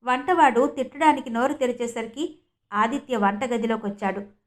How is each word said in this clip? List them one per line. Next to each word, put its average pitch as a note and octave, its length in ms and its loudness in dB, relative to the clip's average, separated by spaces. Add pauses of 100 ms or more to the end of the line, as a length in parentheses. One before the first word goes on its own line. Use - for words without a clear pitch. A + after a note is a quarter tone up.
వంటవాడు C4+ 640 4
తిట్టడానికి C#4 600 0
నోరు A#3+ 240 0
తెరిచేసరికి B3 840 -4 (340)
ఆదిత్య A#3+ 440 0
వంటగదిలోకొచ్చాడు. G#3 1040 -2 (260)